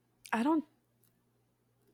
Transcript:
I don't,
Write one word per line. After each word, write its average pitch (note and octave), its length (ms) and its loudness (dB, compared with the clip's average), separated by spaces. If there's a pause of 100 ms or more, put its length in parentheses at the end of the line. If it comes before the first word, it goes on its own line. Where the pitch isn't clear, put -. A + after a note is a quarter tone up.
(320)
I A3+ 100 0
don't, D4+ 220 2 (1300)